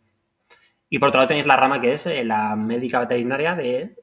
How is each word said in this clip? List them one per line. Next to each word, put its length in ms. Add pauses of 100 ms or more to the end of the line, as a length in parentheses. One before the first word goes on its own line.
(880)
Y 100
por 100
otro 100
lado 100
tenéis 180
la 80
rama 240
que 140
es, 140
eh, 180
la 320
médica 420
veterinaria 560
de, 480